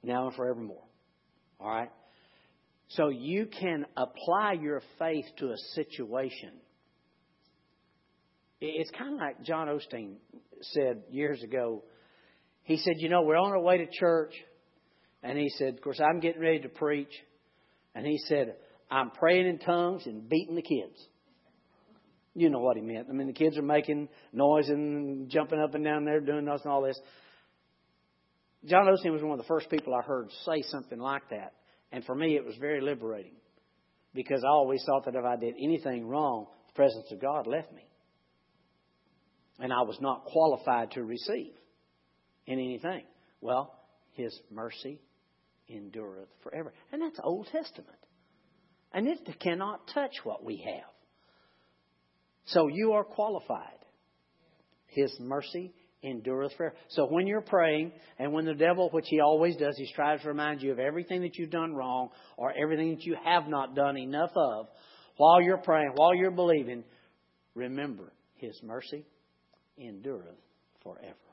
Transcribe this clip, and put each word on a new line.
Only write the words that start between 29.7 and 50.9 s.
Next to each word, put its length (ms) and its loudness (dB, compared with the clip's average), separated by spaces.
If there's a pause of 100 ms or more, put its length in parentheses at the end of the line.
people 260 -2
I 60 0
heard 280 -4 (160)
say 180 0
something 360 -10
like 300 -6
that. 240 -10 (380)
And 120 -10
for 120 -6
me, 200 2
it 80 0
was 160 -10
very 220 -4
liberating, 540 -6 (800)
because 300 -2
I 60 4
always 360 4
thought 200 2
that 100 -4
if 80 -2
I 140 0
did 260 -4
anything 420 -2
wrong, 420 -2 (200)
the 60 -20
presence 380 2
of 100 -12
God 260 -2
left 240 -4
me. 160 -20 (1700)
And 120 -4
I 120 4
was 180 -4
not 240 -2
qualified 680 2
to 120 -6
receive 500 -6 (920)
in 120 -4
anything. 460 -6 (340)
Well, 400 -2 (320)
His 260 -8 (140)
mercy 480 -12 (720)
endureth 580 -14 (160)
forever. 300 -12 (180)
And 100 -6
that's 220 -8
Old 260 -4
Testament. 480 -10 (960)
And 160 0
it 120 -2 (200)
cannot 540 -4
touch 300 -2
what 200 -8
we 220 -8
have. 260 -10 (1600)